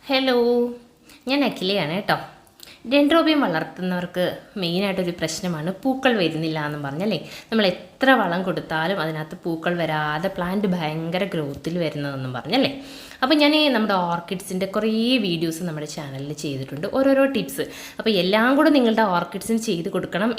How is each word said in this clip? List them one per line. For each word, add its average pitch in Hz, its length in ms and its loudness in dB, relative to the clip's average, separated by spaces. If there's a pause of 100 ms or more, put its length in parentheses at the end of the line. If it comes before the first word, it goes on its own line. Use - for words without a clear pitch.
ഹലോ, 262 260 2 (920)
ഞാൻ 277 180 2
അഖിലയാണ് 185 500 -2
കേട്ടോ. 190 200 0 (760)
ഡെൻഡ്രോബിയം 311 520 6
വളർത്തുന്നവർക്ക് 180 800 -2 (380)
മെയിനായിട്ടൊരു 180 580 0
പ്രശ്നമാണ് 165 500 -4 (140)
പൂക്കൾ 262 360 2
വരുന്നില്ല 160 460 0
എന്നും 147 200 -6
പറഞ്ഞല്ലേ. 165 320 -2 (320)
നമ്മൾ 220 200 2
എത്ര - 380 -2 (120)
വളം 185 280 0
കൊടുത്താലും 170 560 -2
അതിനകത്ത് 156 400 -6
പൂക്കൾ 165 360 -2
വരാതെ 156 560 -2
പ്ലാന്റ് 190 380 -2
ഭയങ്കര 165 580 -2
ഗ്രോത്തിൽ 156 420 -4 (100)
വരുന്നതെന്നും 139 520 -6
പറഞ്ഞല്ലേ. 185 340 0 (520)
അപ്പോൾ 277 200 4
ഞാൻ 294 180 6
ഈ - 20 4 (140)
നമ്മുടെ 208 200 2 (160)
ഓർക്കിഡ്സിൻ്റെ 185 640 -4
കുറേ 220 160 0 (340)
വീഡിയോസ് 165 440 -2
നമ്മുടെ 151 260 -6
ചാനലിൽ 139 360 -8 (120)
ചെയ്തിട്ടുണ്ട്, 143 420 -6 (120)
ഓരോരോ 269 360 6
ടിപ്സ്. 170 320 -2 (320)
അപ്പോൾ 226 140 0 (100)
എല്ലാം 214 260 4 (120)
കൂടെ 311 180 8
നിങ്ങളുടെ 226 280 4 (100)
ഓർക്കിഡ്സിന് 196 520 -2
ചെയ്ത് 175 280 -2
കൊടുക്കണം 185 420 -2